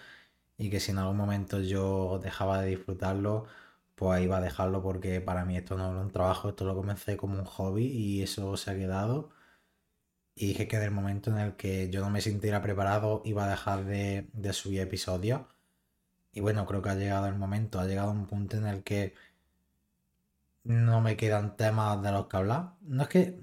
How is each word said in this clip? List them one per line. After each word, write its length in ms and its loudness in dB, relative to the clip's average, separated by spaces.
y 140 -4
que 80 0
si 120 0
en 80 0
algún 180 2
momento 420 0
yo 640 0
dejaba 380 0
de 80 0
disfrutarlo, 760 -2
pues 280 4
iba 140 2
a 40 2
dejarlo 400 0
porque 400 -2
para 240 -2
mí 100 0
esto 220 -4
no 140 -2
era 100 -4
un 100 -4
trabajo, 380 2
esto 160 -4
lo 100 0
comencé 400 -2
como 220 -4
un 80 -4
hobby 400 0
y 380 0
eso 340 -4
se 140 -6
ha 40 -2
quedado. 540 -2
Y 120 -2
dije 200 -2
que 100 0
en 40 2
el 100 0
momento 380 -2
en 80 2
el 180 -2
que 360 -2
yo 100 -2
no 80 0
me 100 0
sintiera 400 0
preparado 640 2
iba 220 0
a 40 2
dejar 360 -2
de, 480 -2
de 180 -4
subir 300 -2
episodios. 600 0
Y 100 -6
bueno, 240 2
creo 160 -2
que 80 -2
ha 60 0
llegado 320 2
el 80 -2
momento, 440 -2
ha 60 0
llegado 260 0
un 140 -2
punto 320 -4
en 80 0
el 180 -2
que 300 0
no 360 6
me 160 4
quedan 400 2
temas 460 2
de 100 0
los 160 0
que 100 -2
hablar. 440 0
No 220 0
es 60 -2
que 340 4